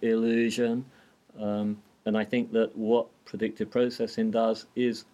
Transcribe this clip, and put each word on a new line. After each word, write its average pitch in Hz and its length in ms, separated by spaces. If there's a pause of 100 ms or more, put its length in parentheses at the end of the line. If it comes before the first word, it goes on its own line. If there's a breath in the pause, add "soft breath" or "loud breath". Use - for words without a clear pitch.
illusion. 117 840 (540 soft breath)
Um, 104 420 (240)
and 107 120
I 107 60
think 117 280
that 110 260
what 113 300 (180)
predictive 107 440
processing 117 640
does 113 340 (100)
is, 123 380